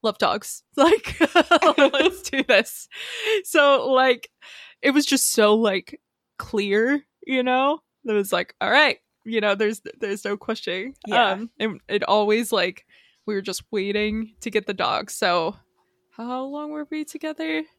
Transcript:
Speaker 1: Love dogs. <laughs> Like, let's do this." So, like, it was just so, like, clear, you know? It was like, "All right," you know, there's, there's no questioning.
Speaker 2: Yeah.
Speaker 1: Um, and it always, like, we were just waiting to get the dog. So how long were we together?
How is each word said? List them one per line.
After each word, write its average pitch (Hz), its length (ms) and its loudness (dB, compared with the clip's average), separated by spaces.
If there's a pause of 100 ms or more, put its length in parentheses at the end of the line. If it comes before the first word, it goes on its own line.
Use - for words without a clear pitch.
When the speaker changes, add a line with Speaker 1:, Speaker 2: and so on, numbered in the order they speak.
Speaker 1:
Love 214 160 -4
dogs. - 500 -2
<laughs> - 80 -8
Like, 339 420 2 (580)
let's 294 520 2
do 269 140 -2
this." - 440 0 (580)
So, 285 460 4
like, 262 380 2 (540)
it 277 80 4
was 285 160 2
just - 240 0
so, 214 240 6
like, 214 440 -2 (380)
clear, 220 640 0 (240)
you 262 160 -2
know? 262 380 0 (260)
It 226 80 -4
was 202 180 0
like, 180 300 -2
"All - 80 -2
right," 277 280 4 (280)
you 220 160 -2
know, 202 140 0
there's, 214 260 -2 (180)
there's 202 240 -6
no 208 140 -4
questioning. 220 560 -8 (140)
Speaker 2:
Yeah. 220 240 2
Speaker 1:
Um, 214 180 -6 (100)
and 208 300 -4
it 202 140 -2
always, 214 480 0
like, 185 340 -2 (400)
we 214 80 -4
were 196 80 -2
just 190 300 -8
waiting 214 680 -4
to 240 100 -8
get 208 180 -2
the 202 60 -6
dog. - 380 -2
So 175 460 -2 (540)
how 254 340 -10
long 294 260 -10
were 302 180 -10
we 311 140 -8
together? 311 580 -8 (180)